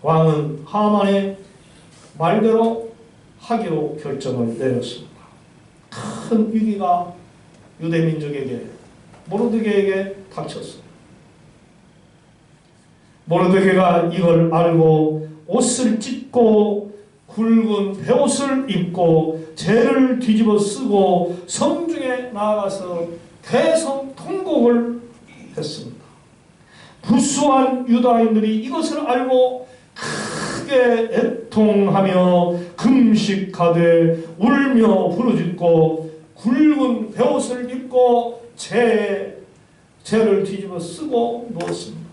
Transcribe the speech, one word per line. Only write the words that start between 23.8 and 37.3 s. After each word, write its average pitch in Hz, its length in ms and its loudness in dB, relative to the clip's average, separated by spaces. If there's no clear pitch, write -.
했습니다. - 480 -12
부수한 262 840 2
유다인들이 220 760 2
이것을 294 360 -6
알고 254 680 0
크게 - 1160 -2
애통하며 190 1400 2
금식하되 175 1500 2
울며 240 720 4
부르짖고 170 1000 2
굵은 254 760 2
베옷을 247 580 -2